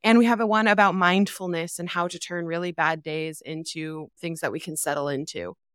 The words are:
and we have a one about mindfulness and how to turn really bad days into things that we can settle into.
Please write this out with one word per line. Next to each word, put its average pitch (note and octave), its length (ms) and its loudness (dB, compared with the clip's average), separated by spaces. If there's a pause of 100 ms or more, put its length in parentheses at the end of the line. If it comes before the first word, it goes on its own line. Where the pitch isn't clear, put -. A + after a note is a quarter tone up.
and A3+ 140 8
we A#3 80 8
have A#3 140 2
a A3+ 60 2
one G#3+ 220 2
about G3+ 260 4
mindfulness F3+ 840 2
and F3 100 -8
how F3 180 -2
to F3 120 -8
turn F3 260 -6
really E3+ 260 -4
bad D#3+ 320 0
days D#3+ 440 -6
into D#3+ 720 -8
things E3 220 -6
that C3 120 -2
we D#3 80 -4
can D#3 160 -10
settle D3 320 -2
into. C3+ 480 -6 (180)